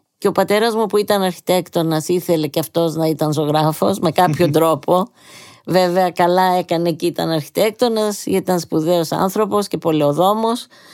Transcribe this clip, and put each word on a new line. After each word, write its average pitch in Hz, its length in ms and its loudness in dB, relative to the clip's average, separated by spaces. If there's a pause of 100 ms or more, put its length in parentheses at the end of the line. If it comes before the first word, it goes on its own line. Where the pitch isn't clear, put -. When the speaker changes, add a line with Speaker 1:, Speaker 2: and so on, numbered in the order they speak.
(180)
Speaker 1:
και 202 100 0
ο 190 40 -2
πατέρας 208 420 2
μου 220 120 0
που 202 100 -2
ήταν 202 260 0
αρχιτέκτονας 165 840 -2
ήθελε 170 380 0
και 147 120 -4
αυτός 165 360 -2
να 160 120 -2
ήταν 156 260 0
ζωγράφος 156 680 0
με 170 120 0
κάποιο 170 420 2
Speaker 2:
<laughs> 160 60 2
Speaker 1:
τρόπο. 165 500 2 (640)
Βέβαια 180 400 2
καλά 180 320 2 (160)
έκανε 170 340 -2
και 175 140 -4
ήταν 165 240 -4
αρχιτέκτονας, 214 960 -2
ήταν 185 340 0
σπουδαίος 165 520 -2
άνθρωπος 202 560 -2
και - 100 -6
πολεοδόμος 170 880 0 (280)